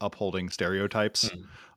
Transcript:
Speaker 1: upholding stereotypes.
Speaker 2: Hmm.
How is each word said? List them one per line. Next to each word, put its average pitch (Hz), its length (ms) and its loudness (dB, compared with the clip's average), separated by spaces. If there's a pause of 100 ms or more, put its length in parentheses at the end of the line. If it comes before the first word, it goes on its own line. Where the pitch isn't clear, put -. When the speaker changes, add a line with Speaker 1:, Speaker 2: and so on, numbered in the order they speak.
Speaker 1:
upholding 95 500 -2
stereotypes. 101 800 2
Speaker 2:
Hmm. 90 120 -12 (340)